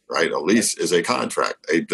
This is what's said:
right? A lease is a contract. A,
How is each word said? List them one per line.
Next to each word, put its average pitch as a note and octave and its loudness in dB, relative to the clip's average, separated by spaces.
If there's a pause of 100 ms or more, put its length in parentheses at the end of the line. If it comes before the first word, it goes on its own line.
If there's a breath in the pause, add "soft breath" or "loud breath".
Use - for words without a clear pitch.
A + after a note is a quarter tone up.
(100)
right? D2+ 0
A C#2 -2
lease G2 2
is E2+ -2
a F2 4
contract. E2 -4
A, D#2+ 0